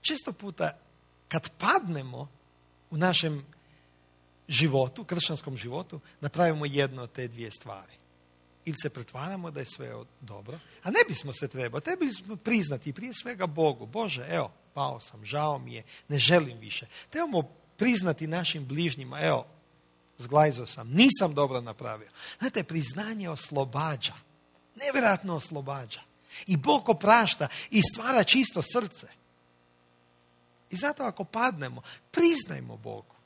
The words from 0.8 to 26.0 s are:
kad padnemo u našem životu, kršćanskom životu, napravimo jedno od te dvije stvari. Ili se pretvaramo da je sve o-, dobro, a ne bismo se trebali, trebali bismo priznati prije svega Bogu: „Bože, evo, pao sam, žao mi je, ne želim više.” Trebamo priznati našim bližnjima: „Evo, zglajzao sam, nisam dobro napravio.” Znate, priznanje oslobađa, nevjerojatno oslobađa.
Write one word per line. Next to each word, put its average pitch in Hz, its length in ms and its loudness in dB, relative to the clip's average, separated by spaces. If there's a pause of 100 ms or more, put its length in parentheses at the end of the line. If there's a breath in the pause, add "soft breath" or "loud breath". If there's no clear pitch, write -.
kad - 300 -4
padnemo 151 720 0 (600)
u 160 60 -4
našem 156 500 2 (1000 soft breath)
životu, 135 560 2
kršćanskom 160 520 -4
životu, 135 440 -10 (200 soft breath)
napravimo 156 460 2
jedno 135 360 0
od 120 100 -14
te 127 160 -8
dvije 117 220 -10
stvari. 98 420 -14 (720)
Ili 156 180 -6
se 147 80 -4
pretvaramo 165 600 -10
da 143 100 -10
je 127 60 -8
sve 123 280 -12
o-, 117 120 -14 (140)
dobro, 107 380 -16 (240 loud breath)
a 180 80 -4
ne 302 80 4 (100)
bismo 143 240 -4
se 139 160 -6
trebali, 131 340 -4
trebali 349 240 -2
bismo 202 300 -6
priznati 156 560 0
prije 233 200 -10 (100)
svega 208 240 -6
Bogu: 147 400 0
„Bože, 139 440 -6
evo, 165 220 -2 (220)
pao 135 260 -4
sam, 107 240 -18
žao 147 340 -2
mi 123 160 -14
je, 113 80 -14 (260 loud breath)
ne 147 100 0
želim 135 400 6
više.” 107 280 -10 (240 loud breath)
Trebamo 285 320 0 (340)
priznati 185 500 0
našim 160 400 -4
bližnjima: 139 540 -4
„Evo, 147 260 2 (720)
zglajzao 127 480 4
sam, 117 220 -10
nisam 180 460 6
dobro 131 260 2
napravio.” 110 480 -10 (300 loud breath)
Znate, 226 260 -2
priznanje 170 680 -6
oslobađa, 143 840 -4 (600)
nevjerojatno 226 600 2
oslobađa. 139 680 -8 (460 loud breath)